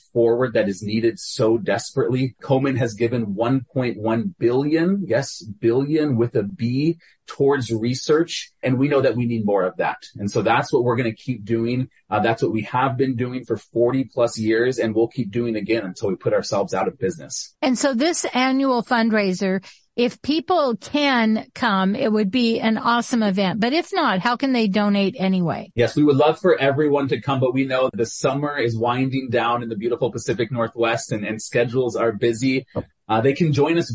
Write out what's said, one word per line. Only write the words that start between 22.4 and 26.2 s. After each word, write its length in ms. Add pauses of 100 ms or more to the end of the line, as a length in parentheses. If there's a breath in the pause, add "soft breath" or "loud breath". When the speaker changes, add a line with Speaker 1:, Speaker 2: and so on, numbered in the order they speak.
Speaker 2:
an 160
awesome 460
event. 380
But 120
if 220
not, 260
how 160
can 160
they 160
donate 500
anyway? 560
Speaker 1:
Yes, 220
we 80
would 120
love 220